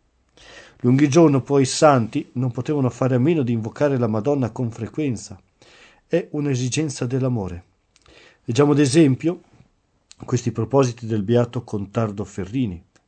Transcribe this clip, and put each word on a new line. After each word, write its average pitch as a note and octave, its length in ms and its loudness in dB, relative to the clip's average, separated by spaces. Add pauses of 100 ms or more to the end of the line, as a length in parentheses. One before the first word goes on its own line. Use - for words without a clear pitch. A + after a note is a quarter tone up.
(800)
Lunghi C3+ 280 4
giorno C#3 320 6
poi C#3 220 2
i B2+ 40 2
santi C3+ 640 2
non B2 180 -4
potevano B2+ 400 -2
fare C3 240 -2
a B2 40 2
meno D3+ 240 2
di A#2+ 100 -2
invocare A#2 440 -2
la A#2+ 120 0
Madonna A2+ 420 -2
con A#2 200 -6
frequenza. A2+ 680 -8 (640)
È E3+ 260 -2
un'esigenza C#3 720 -4
dell'amore. A#2+ 580 -4 (800)
Leggiamo C#3+ 280 2
ad C#3 60 2
esempio D3+ 640 2 (800)
questi A#2+ 280 -4
propositi A#2 540 0
del A2 160 -2
beato A#2+ 420 0
Contardo G#2 600 -6
Ferrini, F#2+ 580 -8 (260)